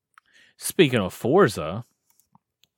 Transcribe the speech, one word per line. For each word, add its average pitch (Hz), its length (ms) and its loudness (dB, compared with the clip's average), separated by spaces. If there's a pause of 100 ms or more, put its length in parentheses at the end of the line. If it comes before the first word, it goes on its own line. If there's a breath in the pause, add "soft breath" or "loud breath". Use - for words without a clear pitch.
(560 soft breath)
speaking 127 440 0
of 90 120 -4
Forza, 110 720 0 (920)